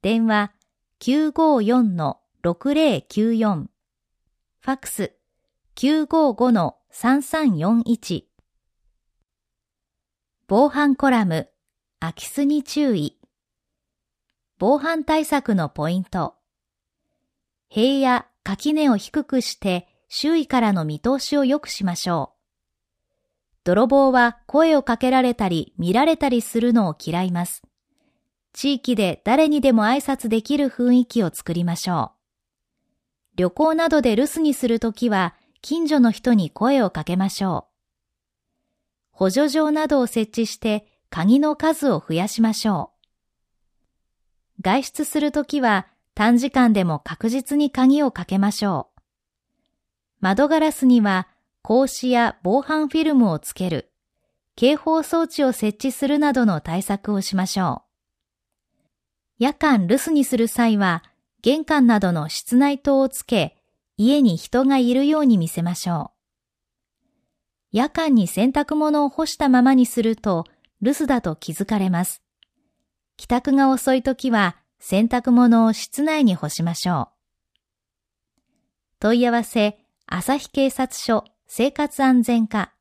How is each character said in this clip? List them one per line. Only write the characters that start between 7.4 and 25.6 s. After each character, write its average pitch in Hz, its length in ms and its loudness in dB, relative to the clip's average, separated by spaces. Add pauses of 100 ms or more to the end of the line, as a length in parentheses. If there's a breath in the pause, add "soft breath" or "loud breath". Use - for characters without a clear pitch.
四 214 300 0
一。 - 420 -6 (2250)
防 240 200 4
犯 285 280 0
コ 269 140 2
ラ 226 140 2
ム、 160 240 -2 (520)
空 160 140 -8
き - 120 -16
巣 - 160 -6
に 285 220 0
注 277 320 -2
意。 147 220 -6 (1400)
防 240 160 2
犯 311 280 -4
対 311 200 0
策 277 300 -2
の 160 140 -2
ポ 151 200 -6
イ 180 120 -4
ン 185 40 -8
ト。 - 300 -6 (1300)
塀 262 320 0
や 247 260 0 (160)
垣 196 300 -4
根 302 160 0
を 233 80 2
低 285 260 -4
く 262 180 -2
し - 140 -8
て、 180 320 -6 (220)
周 320 280 -2
囲 302 120 -2
か 254 120 0
ら 214 120 2
の 170 120 -2
見 151 140 -8
通 262 220 -2
し - 160 -4
を 277 80 2
良 277 160 0
く - 80 -18
し - 160 -8
ま 175 100 -2
し - 160 -6
ょ 156 240 -4
う。 - 40 -20 (1200)
泥 196 240 2
棒 269 240 4
は 240 360 2
声 320 280 2
を 277 80 2
か 233 140 -2
け 254 140 -2
ら 262 120 2
れ 247 120 0
た 202 140 -4
り、 165 300 -4